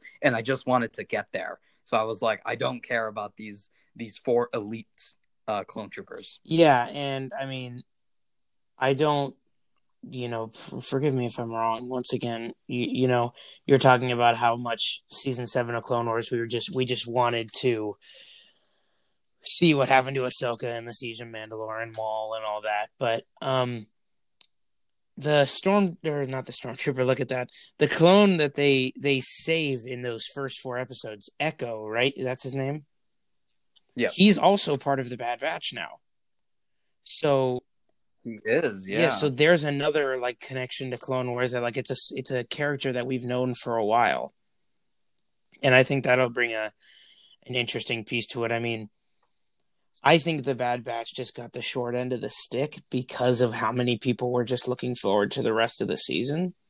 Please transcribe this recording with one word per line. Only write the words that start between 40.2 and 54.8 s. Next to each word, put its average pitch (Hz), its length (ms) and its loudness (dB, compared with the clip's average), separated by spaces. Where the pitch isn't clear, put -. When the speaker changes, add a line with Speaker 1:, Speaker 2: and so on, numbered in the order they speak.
Speaker 2:
connection 131 520 -8
to 120 60 -6
Clone 127 340 -4
Wars 123 200 -2
that, 123 120 -2
like, 120 140 -4
it's 127 120 -6
a - 40 -2
s-, - 220 0
it's 135 160 -6
a 123 120 -2
character 143 480 -2
that 123 160 -4
we've 127 180 -4
known 123 280 -2
for 120 240 -4
a 110 80 0
while. 104 480 2
And 131 100 8
I 127 100 10
think 135 200 2
that'll 127 260 4
bring 120 240 -2
a, 110 180 -4
an 123 100 -10
interesting 117 500 -4
piece 117 220 -4
to 120 160 -4
it. 117 80 -2
I 117 80 -2
mean, 113 300 -6
I 151 140 8
think 160 260 -2
the 131 120 -2
Bad 120 280 -2
Batch 117 320 -8
just 123 200 -8
got 120 180 -14
the 123 80 -8
short 120 340 -4
end 127 180 -2
of 117 80 -4
the 107 80 -6
stick - 500 -4
because 123 520 0
of 117 120 4
how 110 180 -2
many 123 260 0
people 123 340 0
were 123 140 0
just 120 220 -2
looking 123 280 -4